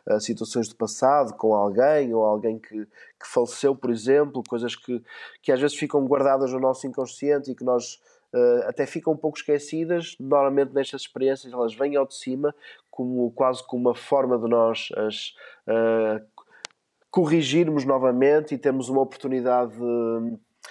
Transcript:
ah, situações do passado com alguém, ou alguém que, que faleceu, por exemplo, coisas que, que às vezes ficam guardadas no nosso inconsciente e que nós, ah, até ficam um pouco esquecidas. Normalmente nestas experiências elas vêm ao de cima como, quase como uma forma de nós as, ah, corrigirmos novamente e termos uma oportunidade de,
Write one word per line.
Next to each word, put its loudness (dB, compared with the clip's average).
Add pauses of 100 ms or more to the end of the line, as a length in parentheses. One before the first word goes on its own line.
ah, 2
situações -4
do -18
passado 0
com 2
alguém, 2
ou 2
alguém 0
que, -12
que -20
faleceu, 0
por -4
exemplo, 0
coisas -4
que, -8 (400)
que 0
às 2
vezes 0
ficam 0
guardadas 2
no -4
nosso 0
inconsciente -2
e -6
que -14
nós, -2 (340)
ah, 4
até -2
ficam -4
um 0
pouco -4
esquecidas. -2
Normalmente 2
nestas -2
experiências -4
elas -2
vêm -2
ao 2
de -16
cima -4 (360)
como, -2
quase -2
como 0
uma 2
forma 0
de -4
nós 2
as, -4 (320)
ah, 0 (880)
corrigirmos 2
novamente 4
e -6
termos 0
uma 2
oportunidade 0
de, -4 (320)